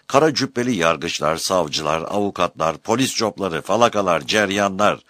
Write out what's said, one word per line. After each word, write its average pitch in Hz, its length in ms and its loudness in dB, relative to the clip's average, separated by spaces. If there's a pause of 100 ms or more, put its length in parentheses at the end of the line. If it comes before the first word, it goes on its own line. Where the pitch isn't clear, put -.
kara 147 260 4
cübbeli 120 420 -2
yargıçlar, 82 640 0
savcılar, 80 640 -2
avukatlar, 87 760 -2
polis 120 380 -2
copları, 95 460 -2
falakalar, 101 600 2
ceryanlar, 98 800 0 (100)